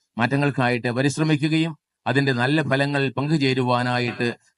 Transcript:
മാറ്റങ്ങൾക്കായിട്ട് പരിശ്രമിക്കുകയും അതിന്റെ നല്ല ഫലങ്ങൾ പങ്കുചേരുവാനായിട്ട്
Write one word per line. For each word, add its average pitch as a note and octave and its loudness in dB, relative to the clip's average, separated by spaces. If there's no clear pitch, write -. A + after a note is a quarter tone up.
മാറ്റങ്ങൾക്കായിട്ട് B2 0
പരിശ്രമിക്കുകയും D3+ 0
അതിന്റെ C3+ 2
നല്ല C3 0
ഫലങ്ങൾ C#3 0
പങ്കുചേരുവാനായിട്ട് B2 0